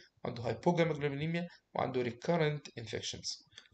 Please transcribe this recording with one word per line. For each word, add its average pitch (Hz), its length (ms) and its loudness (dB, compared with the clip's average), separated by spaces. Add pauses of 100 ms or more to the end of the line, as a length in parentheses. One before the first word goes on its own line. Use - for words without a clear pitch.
(260)
عنده 120 180 -6
هايبوجاماجلوبينيميا، 156 1040 2 (280)
وعنده 127 260 2
ريكارنت 147 680 2 (100)
انفكشنز. - 680 -6 (260)